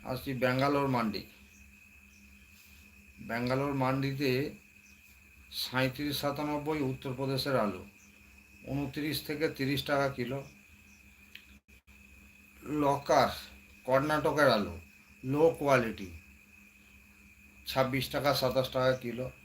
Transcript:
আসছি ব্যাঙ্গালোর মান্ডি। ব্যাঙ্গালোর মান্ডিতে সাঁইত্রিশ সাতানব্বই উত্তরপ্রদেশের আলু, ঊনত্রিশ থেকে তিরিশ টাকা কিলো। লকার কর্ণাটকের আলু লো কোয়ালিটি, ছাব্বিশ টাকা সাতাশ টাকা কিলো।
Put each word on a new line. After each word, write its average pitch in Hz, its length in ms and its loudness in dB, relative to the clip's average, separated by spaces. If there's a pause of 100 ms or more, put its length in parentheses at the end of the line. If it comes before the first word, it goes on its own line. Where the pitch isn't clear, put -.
(120)
আসছি 127 200 -6 (120)
ব্যাঙ্গালোর 139 520 2
মান্ডি। 107 280 0 (2000)
ব্যাঙ্গালোর 127 460 0 (100)
মান্ডিতে 135 480 0 (1300)
সাঁইত্রিশ 131 580 -2
সাতানব্বই 147 680 -2
উত্তরপ্রদেশের 131 680 -4 (100)
আলু, 92 160 -4 (920)
ঊনত্রিশ 143 460 -4 (100)
থেকে 151 180 -4 (120)
তিরিশ 135 320 0
টাকা 139 180 2 (100)
কিলো। 123 220 -4 (2500)
লকার 139 500 4 (560)
কর্ণাটকের 143 680 4
আলু 87 180 -2 (480)
লো 143 200 2 (160)
কোয়ালিটি, 113 500 2 (1600)
ছাব্বিশ 127 440 0
টাকা 143 180 2 (100)
সাতাশ 127 340 0
টাকা 131 180 4 (100)
কিলো। 120 240 -6 (180)